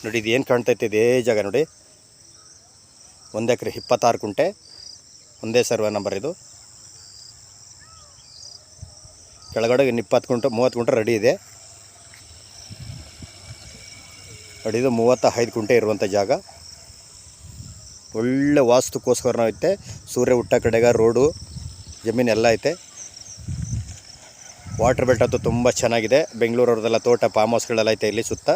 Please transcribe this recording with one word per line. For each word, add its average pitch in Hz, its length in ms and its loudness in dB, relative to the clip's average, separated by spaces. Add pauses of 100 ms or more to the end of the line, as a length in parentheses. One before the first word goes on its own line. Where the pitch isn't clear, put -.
ನೋಡಿ, 113 140 -4
ಇದು 107 100 -4
ಏನು 123 160 2
ಕಾಣ್ತೈತೆ, 120 420 0
ಇದೇ 117 360 2
ಜಾಗ 113 160 0
ನೋಡಿ. 101 240 -2 (1700)
ಒಂದು 113 180 -2
ಎಕರೆ 113 180 -4
ಇಪ್ಪತ್ತಾರು 117 480 0
ಕುಂಟೆ, 110 280 -2 (960)
ಒಂದೇ 113 200 2
ಸರ್ವೆ 107 280 -2
ನಂಬರ್ 101 240 -4
ಇದು. 104 160 -6 (3250)
ಕೆಳಗಡೆ 123 340 2
ಇನ್ನು 117 140 -2
ಇಪ್ಪತ್ತು - 260 -2
ಕುಂಟೆ, 120 200 -2
ಮೂವತ್ತು 120 300 0
ಕುಂಟೆ 120 140 0
ರೆಡಿ 117 220 0
ಇದೆ. 110 180 2 (3250)
ನೋಡಿ, 110 120 -2
ಇದು 131 120 2
ಮೂವತ್ತೈದು 117 600 2
ಕುಂಟೆ 117 240 2
ಇರುವಂಥ 107 280 2
ಜಾಗ. 101 260 0 (1800)
ಒಳ್ಳೆ 135 460 2
ವಾಸ್ತುಕ್ಕೋಸ್ಕರನೂ 120 880 2
ಐತೆ, 156 280 -2 (360)
ಸೂರ್ಯ 123 200 0
ಹುಟ್ಟ 120 220 2
ಕಡೆಗ 113 300 2
ರೋಡು, 117 500 4 (680)
ಜಮೀನು 117 260 0
ಎಲ್ಲ 110 160 2
ಐತೆ. 120 480 0 (1900)
ವಾಟರ್ 123 260 2
ಬೆಲ್ಟ್ 120 160 2
ಅಂತೂ 127 160 0
ತುಂಬ 120 320 0
ಚೆನ್ನಾಗಿದೆ. 117 560 2 (120)
ಬೆಂಗಳೂರವ್ರದ್ದೆಲ್ಲ 117 600 2
ತೋಟ, 120 260 2 (100)
ಫಾರ್ಮ್ 110 180 2
ಹೌಸ್ಗಳೆಲ್ಲ 110 380 0
ಐತೆ 110 180 -2
ಇಲ್ಲಿ 104 140 -2
ಸುತ್ತ. - 340 -4